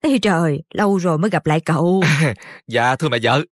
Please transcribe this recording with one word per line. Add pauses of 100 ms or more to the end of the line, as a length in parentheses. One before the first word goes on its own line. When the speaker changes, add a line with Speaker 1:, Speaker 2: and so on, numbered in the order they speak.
Speaker 1:
Ê
trời,
lâu
rồi
mới
gặp
lại
cậu. (300)
Speaker 2:
<laughs>
Dạ,
thưa
mẹ
vợ. (120)